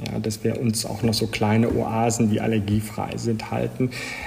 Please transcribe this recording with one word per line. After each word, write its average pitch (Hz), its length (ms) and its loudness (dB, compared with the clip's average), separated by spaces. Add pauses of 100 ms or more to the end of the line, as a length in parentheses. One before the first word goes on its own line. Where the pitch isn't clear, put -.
Ja, 113 140 -4
dass 110 240 -4
wir 110 160 0
uns 113 260 0
auch 110 180 -4
noch 113 100 4
so 110 140 0
kleine 110 480 2
Oasen, 113 560 2
die 107 100 2
allergiefrei 107 760 0
sind, 113 340 -2
halten. 120 400 -2 (360)